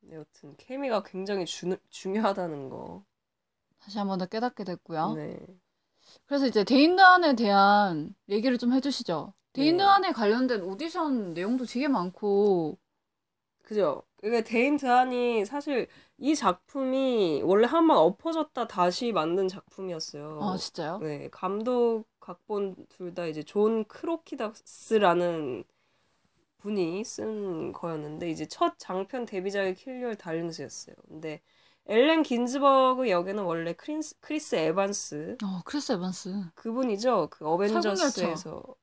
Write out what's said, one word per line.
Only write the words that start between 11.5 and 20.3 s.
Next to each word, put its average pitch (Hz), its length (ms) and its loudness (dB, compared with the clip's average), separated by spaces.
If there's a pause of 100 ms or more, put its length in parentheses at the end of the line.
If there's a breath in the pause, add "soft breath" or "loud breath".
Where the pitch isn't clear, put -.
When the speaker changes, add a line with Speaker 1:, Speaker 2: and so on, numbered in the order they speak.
Speaker 2:
되게 247 240 -2
많고. 202 880 2 (880)
Speaker 1:
그죠. 185 400 0 (220)
이게 226 180 0
데인드한이 247 1000 2
사실 269 420 -4 (320 soft breath)
이 294 160 2
작품이 254 1080 0
원래 202 240 6
한번 311 300 6
엎어졌다 254 680 0
다시 185 460 0
만든 180 360 0
작품이었어요. 160 960 -12